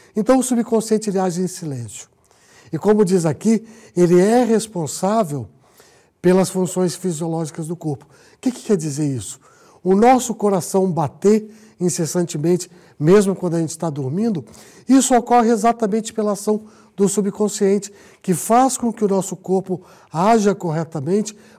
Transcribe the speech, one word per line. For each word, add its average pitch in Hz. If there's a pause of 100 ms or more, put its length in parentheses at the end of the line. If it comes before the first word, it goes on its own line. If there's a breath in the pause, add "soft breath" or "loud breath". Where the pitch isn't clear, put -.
(160 soft breath)
Então, 247
o 247
subconsciente, 220
ele 190
age 185
em 185
silêncio. 131 (640 soft breath)
E 160
como 208
diz 180
aqui, 208 (320 loud breath)
ele 175
é 233
responsável 185 (720 soft breath)
pelas 185
funções 180
fisiológicas 165
do 165
corpo. 151
O -
que 262
que -
quer 214
dizer 151
isso? 127 (440 soft breath)
O 185
nosso 240
coração 190
bater 196 (280 loud breath)
incessantemente, 175 (280 soft breath)
mesmo 185
quando 170
a 170
gente 160
está 170
dormindo, 151 (460 loud breath)
isso 262
ocorre 240
exatamente 226
pela 208
ação 214 (340 loud breath)
do 196
subconsciente, 202 (300 loud breath)
que 190
faz 247
com 233
que 214
o 196
nosso 190
corpo 185 (300 loud breath)
haja 202
corretamente 165 (220 loud breath)